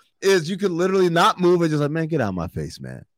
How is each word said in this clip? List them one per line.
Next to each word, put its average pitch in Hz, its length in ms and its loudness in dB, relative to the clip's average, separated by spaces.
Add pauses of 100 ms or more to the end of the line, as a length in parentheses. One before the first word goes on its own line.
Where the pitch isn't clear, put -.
(220)
is 185 280 2
you 196 80 -6
can 180 200 -2
literally 185 320 2
not 175 300 2
move 175 220 4
and 165 80 2
just 151 120 -2
like, 143 100 -2
Man, 160 160 -4
get 151 140 -2
out 107 80 0
of 92 60 -4
my 85 120 -4
face, 78 320 -10
man. 64 260 -14 (120)